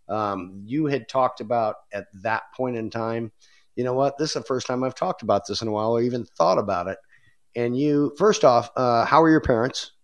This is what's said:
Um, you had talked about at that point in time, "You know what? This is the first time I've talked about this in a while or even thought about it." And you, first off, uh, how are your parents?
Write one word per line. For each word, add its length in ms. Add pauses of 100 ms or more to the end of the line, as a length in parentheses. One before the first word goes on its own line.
Um, 580
you 200
had 240
talked 320
about 340 (180)
at 120 (180)
that 200 (120)
point 200
in 140
time, 420 (440)
"You 80
know 100
what? 240
This 140
is 40
the 80
first 240
time 160
I've 120
talked 260
about 260
this 140
in 60
a 40
while 200
or 100
even 240
thought 320
about 300
it." 100 (580)
And 220
you, 400
first 280
off, 320
uh, 280
how 160
are 80
your 120
parents? 500 (120)